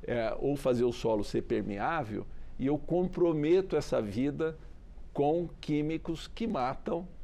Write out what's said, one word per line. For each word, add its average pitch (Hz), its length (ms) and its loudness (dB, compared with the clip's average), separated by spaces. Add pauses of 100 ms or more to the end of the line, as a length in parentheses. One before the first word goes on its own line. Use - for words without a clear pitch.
é, 117 360 0
ou 139 180 0
fazer 123 280 4
o 120 80 4
solo 110 320 2
ser 110 180 0
permeável, 110 840 -2 (320)
e 131 80 0
eu 143 120 2
comprometo 170 960 4
essa 139 240 2
vida 139 580 0 (540)
com 160 360 2 (120)
químicos 156 680 -2
que - 180 -4
matam 170 600 -2 (180)